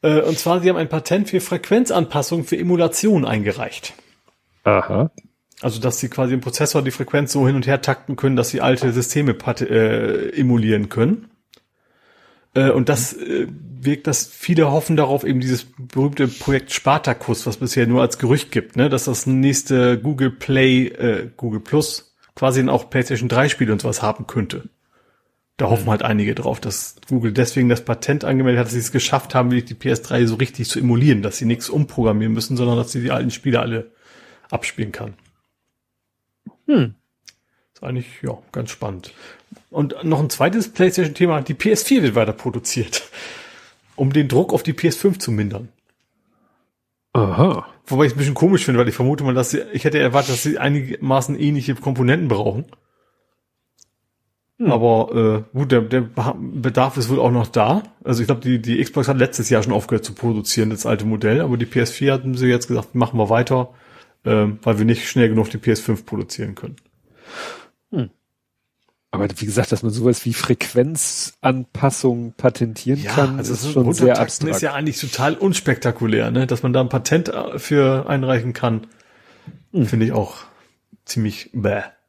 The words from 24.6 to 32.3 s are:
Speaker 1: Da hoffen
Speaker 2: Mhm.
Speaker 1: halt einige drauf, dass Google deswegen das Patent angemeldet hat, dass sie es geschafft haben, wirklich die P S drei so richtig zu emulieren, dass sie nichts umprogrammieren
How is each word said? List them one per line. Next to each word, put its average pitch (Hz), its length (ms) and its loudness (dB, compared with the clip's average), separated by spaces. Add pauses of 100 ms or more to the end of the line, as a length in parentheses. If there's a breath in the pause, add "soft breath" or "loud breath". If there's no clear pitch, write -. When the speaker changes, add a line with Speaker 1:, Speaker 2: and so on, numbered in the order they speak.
Speaker 1:
Da 98 120 0
hoffen 101 160 2
Speaker 2:
Mhm. 113 60 0
Speaker 1:
halt 104 120 0
einige 104 320 0
drauf, 127 240 -4
dass - 380 -10 (100)
Google 117 240 0
deswegen 123 380 2
das 120 160 0
Patent 143 400 -2
angemeldet 131 340 2
hat, 120 80 2
dass 110 60 -6
sie 120 60 -2
es 113 120 -6
geschafft - 420 -2
haben, 127 180 2
wirklich 120 140 0
die - 80 -14
P 131 160 -6
S 127 120 0
drei 123 240 0
so 113 100 0
richtig 123 320 -4
zu - 120 -4
emulieren, 123 420 4
dass 101 160 -4
sie 120 80 -4
nichts 113 240 -2
umprogrammieren 110 640 0